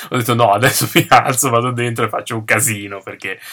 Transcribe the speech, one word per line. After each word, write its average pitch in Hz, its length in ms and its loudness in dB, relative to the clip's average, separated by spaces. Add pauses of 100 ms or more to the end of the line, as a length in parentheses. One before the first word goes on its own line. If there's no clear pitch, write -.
(100)
ho 127 60 -2
detto 123 180 0
no, 117 180 4
adesso 117 420 2
mi 156 140 4
alzo, 131 400 4
vado 117 220 0
dentro 120 340 -2
e 110 40 0
faccio - 260 -8
un 110 100 -6
casino, 107 580 -2
perché 95 360 -12 (140)